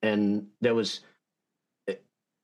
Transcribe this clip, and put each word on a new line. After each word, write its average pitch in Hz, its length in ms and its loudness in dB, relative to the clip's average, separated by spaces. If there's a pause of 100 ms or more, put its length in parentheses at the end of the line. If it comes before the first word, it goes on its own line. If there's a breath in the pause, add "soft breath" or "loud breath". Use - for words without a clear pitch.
and 104 440 2 (140)
there 117 160 2
was, 107 240 -2 (880 soft breath)
eh, 98 80 -4 (480)